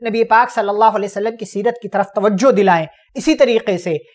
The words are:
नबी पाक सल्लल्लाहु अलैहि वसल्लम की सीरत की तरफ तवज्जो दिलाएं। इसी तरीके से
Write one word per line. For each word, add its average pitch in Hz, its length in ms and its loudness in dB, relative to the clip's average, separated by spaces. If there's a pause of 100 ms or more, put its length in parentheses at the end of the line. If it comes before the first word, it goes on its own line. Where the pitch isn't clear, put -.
नबी 226 200 -2
पाक 226 260 2
सल्लल्लाहु 208 460 0
अलैहि 202 100 -4
वसल्लम 214 300 -6
की 214 100 -12
सीरत 233 360 -4
की 196 60 -14
तरफ 196 280 -4
तवज्जो 208 360 2
दिलाएं। 185 340 2 (300)
इसी 311 180 0
तरीके 220 440 0
से 165 200 -6 (160)